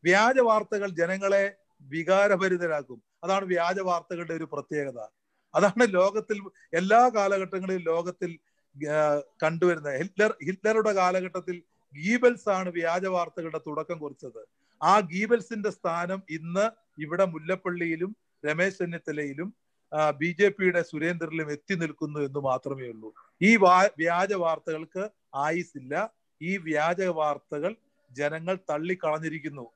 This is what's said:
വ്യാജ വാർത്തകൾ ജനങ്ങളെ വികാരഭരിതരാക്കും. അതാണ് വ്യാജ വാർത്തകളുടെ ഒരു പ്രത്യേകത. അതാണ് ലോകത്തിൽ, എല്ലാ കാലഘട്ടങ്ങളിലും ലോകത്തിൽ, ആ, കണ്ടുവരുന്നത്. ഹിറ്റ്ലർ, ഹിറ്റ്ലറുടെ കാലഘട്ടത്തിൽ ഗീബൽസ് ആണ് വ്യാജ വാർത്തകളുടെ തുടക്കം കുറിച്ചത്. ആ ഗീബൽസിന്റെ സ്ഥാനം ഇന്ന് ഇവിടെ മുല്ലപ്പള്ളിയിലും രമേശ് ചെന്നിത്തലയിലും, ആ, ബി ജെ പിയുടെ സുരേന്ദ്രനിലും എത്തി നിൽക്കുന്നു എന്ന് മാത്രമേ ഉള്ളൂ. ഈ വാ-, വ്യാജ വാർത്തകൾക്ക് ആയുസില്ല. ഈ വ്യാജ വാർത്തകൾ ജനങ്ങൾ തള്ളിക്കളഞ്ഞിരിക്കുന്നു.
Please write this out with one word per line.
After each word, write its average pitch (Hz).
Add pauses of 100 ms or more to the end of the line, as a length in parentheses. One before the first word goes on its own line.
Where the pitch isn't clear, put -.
വ്യാജ 214
വാർത്തകൾ 214
ജനങ്ങളെ 196 (260)
വികാരഭരിതരാക്കും. 170 (220)
അതാണ് 190
വ്യാജ 180
വാർത്തകളുടെ 170
ഒരു 160
പ്രത്യേകത. 139 (560)
അതാണ് 202
ലോകത്തിൽ, 202 (320)
എല്ലാ 214
കാലഘട്ടങ്ങളിലും 190
ലോകത്തിൽ, 170 (500)
ആ, 151 (220)
കണ്ടുവരുന്നത്. 160
ഹിറ്റ്ലർ, 208 (100)
ഹിറ്റ്ലറുടെ 214
കാലഘട്ടത്തിൽ 180 (340)
ഗീബൽസ് 233
ആണ് 185
വ്യാജ 170
വാർത്തകളുടെ 170 (100)
തുടക്കം 156
കുറിച്ചത്. 135 (360)
ആ 190
ഗീബൽസിന്റെ 208
സ്ഥാനം 180
ഇന്ന് 170 (160)
ഇവിടെ 170
മുല്ലപ്പള്ളിയിലും 175 (300)
രമേശ് 175
ചെന്നിത്തലയിലും, 156 (400)
ആ, 151
ബി 156
ജെ 202
പിയുടെ 185
സുരേന്ദ്രനിലും 160
എത്തി 147
നിൽക്കുന്നു 151
എന്ന് 143
മാത്രമേ 131
ഉള്ളൂ. 110 (280)
ഈ 214
വാ-, 190
വ്യാജ 175
വാർത്തകൾക്ക് 165 (260)
ആയുസില്ല. 151 (280)
ഈ 185
വ്യാജ 160
വാർത്തകൾ 156 (360)
ജനങ്ങൾ 160 (140)
തള്ളിക്കളഞ്ഞിരിക്കുന്നു. 156